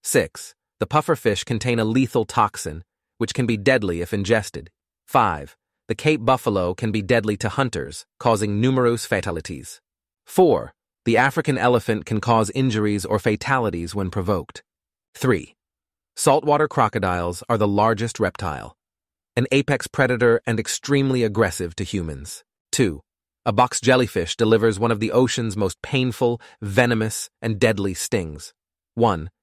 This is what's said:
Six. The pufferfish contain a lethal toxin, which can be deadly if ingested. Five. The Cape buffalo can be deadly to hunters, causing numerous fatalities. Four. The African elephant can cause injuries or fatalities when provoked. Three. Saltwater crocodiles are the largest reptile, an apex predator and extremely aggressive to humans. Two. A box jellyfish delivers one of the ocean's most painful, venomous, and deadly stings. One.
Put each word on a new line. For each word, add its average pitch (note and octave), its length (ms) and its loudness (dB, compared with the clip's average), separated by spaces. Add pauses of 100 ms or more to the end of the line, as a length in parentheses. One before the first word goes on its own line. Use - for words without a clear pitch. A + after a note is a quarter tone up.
Six. - 520 -2 (240)
The G#2+ 80 -2
pufferfish C#3+ 580 0
contain A#2+ 340 -2
a A2 60 0
lethal A#2 400 0
toxin, F2+ 580 -2 (340)
which - 160 -4
can B2+ 120 -2
be A2+ 120 0
deadly G2+ 440 0
if F2 120 -4
ingested. G2+ 560 -2 (380)
Five. E2+ 500 0 (300)
The A2+ 80 -2
Cape D3+ 280 0
buffalo G2+ 520 0
can A2 160 -4
be G#2+ 100 -2
deadly G#2+ 360 0
to G#2+ 120 -4
hunters, F#2 560 -4 (140)
causing G#2+ 420 2
numerous B2 460 2
fatalities. E2+ 760 -6 (440)
Four. C#3+ 480 4 (320)
The A2+ 120 2
African C3+ 400 0
elephant A2 480 0
can A2 160 -2
cause A2+ 300 2
injuries G#2+ 520 0
or G#2+ 140 -2
fatalities G#2 760 -2
when F#2+ 160 -4
provoked. F#2 500 -4 (540)
Three. A#2 400 -2 (600)
Saltwater D3 520 2
crocodiles F2+ 840 -2
are A#2 80 2
the G#2 100 2
largest G#2+ 520 0
reptile, E2 560 -4 (600)
an B2 160 0
apex C#3 360 0
predator A#2+ 580 2
and A2+ 140 0
extremely C3 640 0
aggressive G2 540 -2
to G2+ 60 -4
humans. D#2+ 600 -8 (280)
Two. F2 300 0 (440)
A A#2 80 0
box B2 280 2
jellyfish A2+ 540 0
delivers A2 420 4
one A#2 140 0
of G#2 80 -2
the A2 120 -2
ocean's A#2 460 0
most G2 240 -2
painful, B2 580 -2 (220)
venomous, A2 680 0 (120)
and A2 160 -4
deadly G2 380 0
stings. D#2+ 580 -6 (400)
One. F#2+ 380 0 (120)